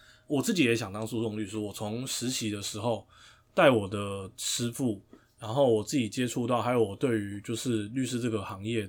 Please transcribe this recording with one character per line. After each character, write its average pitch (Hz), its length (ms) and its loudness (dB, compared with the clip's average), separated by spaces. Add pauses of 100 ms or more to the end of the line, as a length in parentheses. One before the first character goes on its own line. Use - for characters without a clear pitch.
(280)
我 139 120 2
自 208 140 0
己 175 80 6
也 117 140 6
想 104 160 -6
当 107 120 -6
诉 113 160 -4
讼 107 160 -2
律 107 80 -4
师。 101 140 -6
我 101 140 -4
从 113 340 -6
实 123 240 -2
习 117 200 -2
的 101 120 -4
时 - 160 -6
候 110 260 -2 (480)
带 170 160 6
我 107 200 6
的 98 480 -4
师 - 340 -4
傅 117 320 -2 (420)
然 110 100 -6
后 135 160 6
我 107 140 4
自 104 100 -4
己 120 140 2
接 123 180 -2
触 120 200 -2
到， 120 160 2
还 123 100 0
有 123 100 4
我 98 140 0
对 117 240 2
于 101 220 -6
就 117 120 -6
是 113 340 0
律 127 180 -2
师 120 120 -2
这 120 120 0
个 107 100 0
行 98 240 -8
业 110 240 -2